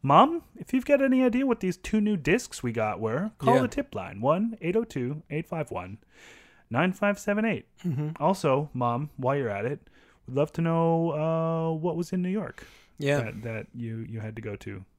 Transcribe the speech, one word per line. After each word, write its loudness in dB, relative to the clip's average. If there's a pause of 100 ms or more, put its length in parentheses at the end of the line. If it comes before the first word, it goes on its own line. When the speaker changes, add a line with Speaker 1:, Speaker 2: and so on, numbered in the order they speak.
Speaker 1:
Mom, 6 (140)
if -8
you've 0
got 4
any 4
idea 2
what 0
these -2
two 0
new 2
discs 0
we -2
got -2
were, -2
call 4
Speaker 2:
Yeah. 4
Speaker 1:
the 0
tip -6
line, -8
one 2
eight -2
oh 2
two, -6
eight -6
five -6
one, -8 (720)
nine 2
five 0
seven 0
eight. -2 (180)
Speaker 2:
Mm-hmm. 0 (120)
Speaker 1:
Also, 2
Mom, -2
while 0
you're -2
at -4
it, -6 (380)
would -8
love 2
to -2
know, 2
uh, 0
what -2
was -4
in -2
New -2
York -6 (300)
Speaker 2:
Yeah. 0
Speaker 1:
that, -8
that -8
you, -8
you -10
had -8
to -10
go -8
to. -12 (160)